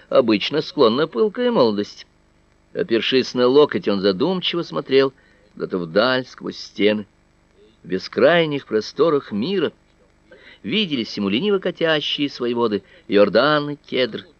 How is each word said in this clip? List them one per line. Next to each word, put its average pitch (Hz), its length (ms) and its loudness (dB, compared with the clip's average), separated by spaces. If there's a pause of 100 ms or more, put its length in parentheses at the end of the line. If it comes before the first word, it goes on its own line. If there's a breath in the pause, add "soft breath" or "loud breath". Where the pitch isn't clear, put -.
обычно 131 520 2
склонна 139 440 0
пылкая 226 460 -2
молодость. 110 560 0 (640)
Опершись 113 600 -2
на 123 140 2
локоть, 131 400 4
он 101 140 0
задумчиво 165 640 -2
смотрел 135 500 0 (400 soft breath)
куда-то 82 240 -6
вдаль, 110 480 0
сквозь - 320 -12
стены. 107 480 0 (760)
В - 40 -20
бескрайних 143 800 0
просторах 135 640 -2
мира 135 400 -2 (920 loud breath)
виделись 147 540 -4
ему 101 120 -2
лениво 185 300 0
катящие 160 720 -2
свои 120 240 -4
воды 113 300 0 (240 soft breath)
Иордан 123 640 2
и 143 40 -10
Кедр. 120 500 -4 (140)